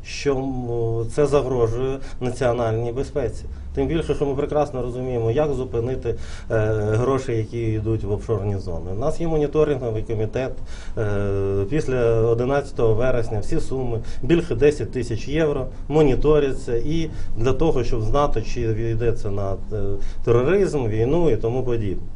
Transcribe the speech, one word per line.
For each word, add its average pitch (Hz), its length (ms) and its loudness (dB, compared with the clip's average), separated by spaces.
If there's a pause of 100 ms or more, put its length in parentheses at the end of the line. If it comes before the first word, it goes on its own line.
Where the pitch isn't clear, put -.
що, - 300 -2
м, 117 760 -2
це 147 140 2
загрожує 131 720 0 (240)
національній 117 680 0
безпеці. 135 520 -4 (320)
Тим 139 120 0
більше, 151 280 -2
що 147 100 0
ми 139 100 -2
прекрасно 143 460 -2
розуміємо, 123 500 -2
як 147 220 0
зупинити, 127 560 -4
е, 110 60 -2 (600)
гроші, 117 560 0
які 113 280 -4
йдуть 110 440 -2
в 101 80 -4
офшорні 101 460 -2
зони. 90 380 -6
У 101 40 -4
нас 156 220 0
є 170 60 0
моніторинговий 143 760 0
комітет. 113 480 -2 (460)
Е, 101 720 0
після 123 520 2
одинадцятого 120 720 2
вересня 120 460 2
всі - 200 2
суми, 123 400 -2 (220)
більше 160 340 2
десять 131 360 2
тисяч 127 360 -4
євро, 143 400 0 (200)
моніторяться. 135 880 4
І 151 340 0 (280)
для 127 160 4
того, 143 300 4
щоб 117 180 2
знати, 139 400 4
чи 120 200 0
йдеться 113 680 0
на, 98 220 0
е, - 20 0 (680)
тероризм, 143 640 2
війну 131 420 2
і 110 80 4
тому 120 260 -2
подібне. 104 400 -2 (120)